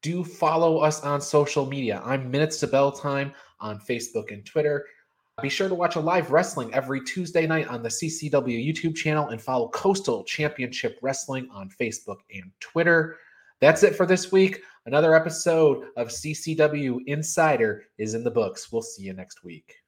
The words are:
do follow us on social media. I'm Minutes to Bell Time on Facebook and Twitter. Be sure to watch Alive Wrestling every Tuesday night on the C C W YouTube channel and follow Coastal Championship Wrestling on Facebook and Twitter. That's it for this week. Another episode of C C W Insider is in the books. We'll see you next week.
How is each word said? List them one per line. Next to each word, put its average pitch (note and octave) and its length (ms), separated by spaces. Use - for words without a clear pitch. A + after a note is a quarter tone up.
do F3 200
follow E3 540
us D#3 260
on C#3+ 160
social C#3+ 460
media. C3 400
I'm C3 240
Minutes D3+ 300
to C#3+ 80
Bell C3+ 240
Time C#3 420
on G#2+ 200
Facebook A2+ 520
and G#2 140
Twitter. D3 400
Be C#3 80
sure F#3+ 180
to F#3 60
watch F3 220
Alive E3 340
Wrestling C#3 460
every C3 280
Tuesday E3 440
night D#3+ 220
on B2 120
the A#2 80
C - 180
C D#3 220
W B2+ 300
YouTube D#3 360
channel D3+ 340
and A2+ 120
follow B2 280
Coastal F#3+ 560
Championship B2+ 760
Wrestling C3 500
on G2 200
Facebook G#2+ 480
and F#2+ 280
Twitter. E3 580
That's D3+ 200
it - 140
for F#3 100
this F#3 260
week. F#3+ 300
Another D#3 300
episode D#3+ 720
of A#2 140
C D#3 240
C D#3+ 180
W D3 540
Insider D3 800
is G#2+ 160
in A#2 100
the A#2+ 60
books. G#2 420
We'll A2+ 120
see - 200
you F#2+ 100
next F#2 300
week. E2 340